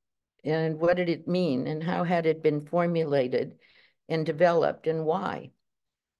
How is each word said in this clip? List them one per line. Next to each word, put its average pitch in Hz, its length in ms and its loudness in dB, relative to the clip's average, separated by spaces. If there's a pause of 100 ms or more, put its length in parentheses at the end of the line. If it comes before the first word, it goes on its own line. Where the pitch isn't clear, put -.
(460)
and 160 320 -2
what 175 200 2
did 180 100 0
it 160 180 -2
mean, 160 420 0
and 156 140 -4
how 175 220 -2
had 170 220 0
it 156 180 0
been 147 220 2
formulated 151 880 0 (560)
and 160 160 0
developed, 165 640 2
and 160 180 -2
why? 156 460 -4 (680)